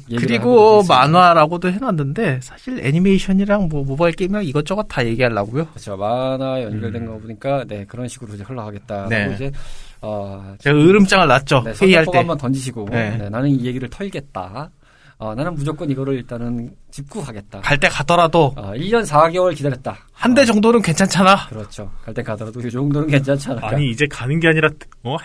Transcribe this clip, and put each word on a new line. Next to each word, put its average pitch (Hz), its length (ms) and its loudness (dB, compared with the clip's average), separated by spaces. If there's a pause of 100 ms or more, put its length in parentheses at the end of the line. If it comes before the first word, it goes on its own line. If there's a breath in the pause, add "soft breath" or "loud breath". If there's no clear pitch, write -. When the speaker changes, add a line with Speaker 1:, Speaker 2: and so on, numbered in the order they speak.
Speaker 1:
얘기를 120 180 -2
Speaker 2:
그리고 233 160 0 (100)
Speaker 1:
해보도록 220 220 8
하겠습니다. 175 200 6
Speaker 2:
만화라고도 170 800 6
해놨는데, 170 680 -2
사실 - 440 -12
애니메이션이랑 190 800 2
뭐, 147 160 -2
모바일 160 320 0
게임이랑 196 300 -2
이것저것 151 380 -2
다 135 220 -4
얘기하려고요. 117 600 0
Speaker 1:
그렇죠. 101 300 -12
만화 131 640 -2
연결된 107 400 -8
Speaker 3:
음. 113 40 -8
Speaker 1:
거 110 120 -14
보니까, 117 480 -6
네, 104 180 -10
그런 120 220 -12
식으로 113 280 -14
이제 101 80 -12
흘러가겠다. 104 680 -10
Speaker 2:
네. 110 140 0
Speaker 1:
하고 98 100 -4
이제, 135 180 -6 (500 loud breath)
어, 98 580 -10
Speaker 2:
제가 147 200 2
으름장을 190 480 6
놨죠. 131 380 2
Speaker 1:
네, 113 160 -6
Speaker 2:
회의할 175 240 4
Speaker 1:
선전포고 180 80 -2
Speaker 2:
때. 175 40 0
Speaker 1:
한번 165 200 0
던지시고, 127 520 -4
Speaker 2:
네. 113 280 -2
Speaker 1:
네, 101 120 -8
"나는 127 200 -2
이 131 160 0
얘기를 123 240 -6
털겠다. 143 840 -12 (480 soft breath)
어, 107 160 -8
나는 165 180 -4
무조건 151 380 -6
이거를 135 240 -4
일단은 120 560 -8 (180)
짚고 160 320 -12
가겠다. 107 400 -14
Speaker 2:
갈 143 180 0
때 185 80 2
가더라도 165 680 2
Speaker 1:
어, 101 180 -10
일 170 140 -6
년 226 160 2
사 151 240 4
개월 180 240 0
기다렸다." 123 420 -6 (180)
Speaker 2:
한 247 200 2
대 277 80 8
Speaker 1:
어. 254 40 6
Speaker 2:
정도는 226 360 4
괜찮잖아. 190 680 2
Speaker 1:
그렇죠. 104 420 -12 (120)
갈 113 120 -12
때 120 80 -4
가더라도 113 380 -10
이 117 100 -6
정도는 143 360 0
괜찮지 139 440 2
않을까. - 180 -6
Speaker 3:
아니, 131 220 0
이제 139 160 0
가는 147 320 -4
게 165 80 2
아니라, 156 220 2 (340)
어, 131 220 -6